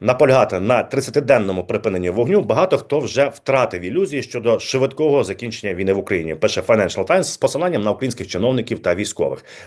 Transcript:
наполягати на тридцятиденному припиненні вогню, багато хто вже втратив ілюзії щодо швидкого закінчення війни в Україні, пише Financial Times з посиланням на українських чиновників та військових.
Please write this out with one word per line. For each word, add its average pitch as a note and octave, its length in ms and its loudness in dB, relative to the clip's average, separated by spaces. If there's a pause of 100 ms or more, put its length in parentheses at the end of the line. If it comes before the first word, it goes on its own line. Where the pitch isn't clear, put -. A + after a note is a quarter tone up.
наполягати B2 600 4
на A2 220 2
тридцятиденному A2+ 840 0
припиненні F#2+ 460 -2
вогню, A#2+ 300 2
багато C#3 380 2
хто - 200 -2
вже B2+ 300 0
втратив A#2+ 540 -2
ілюзії C#3+ 400 -2
щодо A2+ 360 0
швидкого C3+ 640 0
закінчення G2 500 -6
війни F#2+ 180 0
в G2 60 0
Україні, E2 360 -2
пише F#2+ 260 -2
Financial G2 460 2
Times F3 160 2
з - 140 -6
посиланням D3 460 -2
на G#2 80 0
українських A2+ 380 -4
чиновників A#2 500 -2
та F2 160 0
військових. E2+ 500 -4 (220)